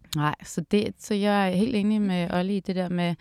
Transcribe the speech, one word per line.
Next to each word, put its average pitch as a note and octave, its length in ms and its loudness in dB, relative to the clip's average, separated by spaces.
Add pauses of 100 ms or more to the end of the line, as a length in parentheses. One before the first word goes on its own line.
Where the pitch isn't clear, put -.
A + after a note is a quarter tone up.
(160)
Nej, D3+ 280 0
så - 180 -6 (100)
det, G#3 260 2
så - 160 -6
jeg G3+ 380 2
er F#3 40 0
helt A3 200 2
enig G#3 260 2
med F3+ 320 0
Olli F#3+ 240 0
i - 20 0
det F3+ 160 -4
der F3+ 140 -2
med, F3 320 0